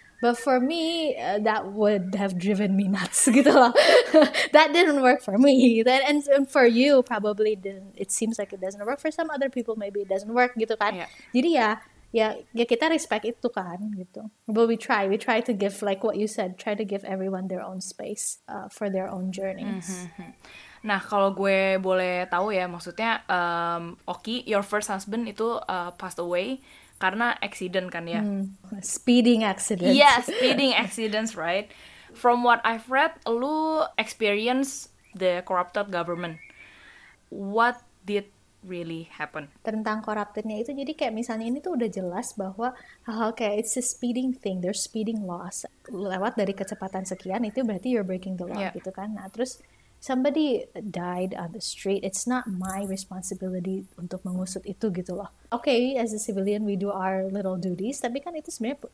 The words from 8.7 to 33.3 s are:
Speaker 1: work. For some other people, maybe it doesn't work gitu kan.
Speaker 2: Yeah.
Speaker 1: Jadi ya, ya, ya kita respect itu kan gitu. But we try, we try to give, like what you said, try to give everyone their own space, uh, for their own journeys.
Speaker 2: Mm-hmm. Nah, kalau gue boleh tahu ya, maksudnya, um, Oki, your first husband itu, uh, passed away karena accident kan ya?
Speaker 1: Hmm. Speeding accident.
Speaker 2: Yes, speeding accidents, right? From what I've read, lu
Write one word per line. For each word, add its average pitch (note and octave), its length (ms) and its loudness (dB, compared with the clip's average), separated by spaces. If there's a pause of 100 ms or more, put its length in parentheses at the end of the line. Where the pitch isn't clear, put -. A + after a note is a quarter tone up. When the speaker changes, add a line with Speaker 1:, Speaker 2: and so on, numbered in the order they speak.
Speaker 1:
work. A#3+ 160 -4
For D#4 140 -4
some D#4+ 180 -4
other C#4 200 -2
people, A#3 260 -4
maybe G3+ 260 -6
it F#3+ 80 -6
doesn't G3 240 -4
work B3 220 2
gitu A3 180 -2
kan. G#3+ 220 0
Speaker 2:
Yeah. F3 140 -10 (200)
Speaker 1:
Jadi B3+ 220 2
ya, A#3 180 4 (400)
ya, A3 180 2 (220)
ya A#3 140 0
kita A#3 240 2
respect A3+ 400 0
itu A#3+ 220 -4
kan F3+ 260 -8 (160)
gitu. G#3 400 -12 (160)
But A3+ 240 4
we A3+ 80 0
try, A3 260 0
we G3+ 140 2
try A3+ 240 0
to B3 80 -2
give, G3 300 0
like G3 200 0
what A3 140 0
you G#3 100 -2
said, G3 300 -4
try - 180 -4
to G#3+ 140 -4
give G3 160 -6
everyone F#3+ 480 -4
their F#3 100 -6
own F#3 200 -10
space, - 680 -8
uh, G3 240 -12
for - 160 -6
their F#3+ 240 -4
own F#3 180 -6
journeys. F#3+ 800 -8
Speaker 2:
Mm-hmm. E3 240 -16 (540)
Nah, G3 160 0
kalau G3 340 2
gue F#3+ 400 2
boleh F#3 500 0
tahu F#3+ 300 0
ya, F3+ 100 0
maksudnya, F3+ 640 -4
um, E3+ 800 -2
Oki, A3 420 -8
your G3+ 160 0
first G#3 240 -4
husband G#3+ 400 -6
itu, A3 320 -4
uh, F3 340 -6
passed F3+ 240 -12
away F3+ 460 -4 (320)
karena A3 480 0
accident F#3 480 -6
kan E3+ 160 -8
ya? E3+ 160 -2
Speaker 1:
Hmm. G3 320 -4 (240)
Speeding A#3+ 640 4
accident. F#3+ 480 2
Speaker 2:
Yes, C4+ 400 8
speeding C4 400 2
accidents, A3 640 -2
right? F3+ 320 -4 (460)
From A#3+ 260 4
what A#3+ 240 4
I've A3+ 240 -2
read, C#4 240 2 (140)
lu D#4 580 0 (160)